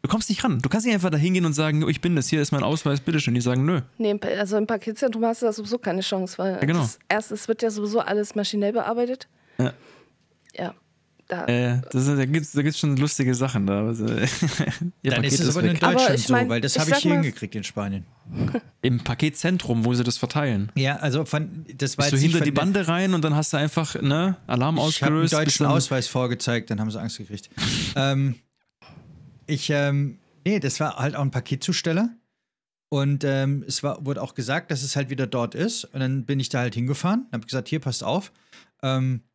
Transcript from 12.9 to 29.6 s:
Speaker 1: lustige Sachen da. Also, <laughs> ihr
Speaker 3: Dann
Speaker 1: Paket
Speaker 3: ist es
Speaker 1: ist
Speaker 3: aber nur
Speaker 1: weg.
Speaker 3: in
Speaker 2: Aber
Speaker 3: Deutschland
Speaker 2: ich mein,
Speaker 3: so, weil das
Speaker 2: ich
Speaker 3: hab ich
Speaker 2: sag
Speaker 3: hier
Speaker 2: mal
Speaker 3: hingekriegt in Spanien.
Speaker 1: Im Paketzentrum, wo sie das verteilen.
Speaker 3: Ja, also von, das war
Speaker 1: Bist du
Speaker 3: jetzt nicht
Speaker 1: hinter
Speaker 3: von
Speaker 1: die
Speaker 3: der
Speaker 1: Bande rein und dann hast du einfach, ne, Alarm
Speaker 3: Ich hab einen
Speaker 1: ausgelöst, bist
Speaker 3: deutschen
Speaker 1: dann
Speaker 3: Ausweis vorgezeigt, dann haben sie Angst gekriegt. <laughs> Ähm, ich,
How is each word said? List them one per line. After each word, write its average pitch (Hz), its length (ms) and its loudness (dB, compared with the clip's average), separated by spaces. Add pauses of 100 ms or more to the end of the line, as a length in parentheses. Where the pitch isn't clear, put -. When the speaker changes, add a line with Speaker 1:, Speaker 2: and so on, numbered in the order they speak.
Speaker 1:
lustige 135 380 2
Sachen 120 320 0
da. 101 220 2
Also, 113 180 -2
<laughs> - 20 0
ihr 117 60 0
Speaker 3:
Dann - 80 0 (800)
Speaker 1:
Paket 135 220 0
Speaker 3:
ist 139 160 2
es - 80 -
Speaker 1:
ist - 80 0
Speaker 3:
aber - 100 0
nur 175 80 4
Speaker 1:
weg. 156 80 0
Speaker 3:
in - 40 4
Speaker 2:
Aber 254 100 4
Speaker 3:
Deutschland 254 240 4
Speaker 2:
ich - 100 -2
mein, 247 160 4
Speaker 3:
so, - 40 -4
weil 117 120 2
das 139 140 0
Speaker 2:
ich - 40 2
Speaker 3:
hab 156 80 2
ich 160 60 4
Speaker 2:
sag 285 80 2
Speaker 3:
hier 170 80 4
Speaker 2:
mal 170 120 4
Speaker 3:
hingekriegt 113 320 -4
in 104 100 -6
Spanien. 98 400 -4 (760)
Speaker 1:
Im 123 240 2
Paketzentrum, 151 800 0
wo 123 80 4
sie 123 100 2
das 117 140 0
verteilen. 120 600 -2
Speaker 3:
Ja, 135 200 0
also 147 300 0
von, 160 400 -4 (100)
das 139 220 -2
war 143 80 4
Speaker 1:
Bist 151 60 4
du 143 40 4
Speaker 3:
jetzt 135 60 4
nicht 165 100 6
Speaker 1:
hinter 165 60 4
Speaker 3:
von 156 80 2
Speaker 1:
die 147 60 4
Speaker 3:
der 139 100 2
Speaker 1:
Bande 190 260 0
rein 185 240 2
und 165 100 2
dann 151 140 2
hast 151 160 0
du 156 60 0
einfach, 151 420 -2
ne, 170 360 2 (100)
Alarm 127 300 2
Speaker 3:
Ich 151 260 2
hab 143 60 4
einen 151 100 4
Speaker 1:
ausgelöst, 160 120 2
bist 156 160 2
Speaker 3:
deutschen 147 180 2
Speaker 1:
dann 143 100 4
Speaker 3:
Ausweis 131 340 0
vorgezeigt, 120 640 -2
dann 107 100 -2
haben 110 100 -2
sie 107 80 -8
Angst 113 200 -8
gekriegt. 104 360 -12
<laughs> - 420 -2
Ähm, 139 400 0 (1120)
ich, 147 240 -4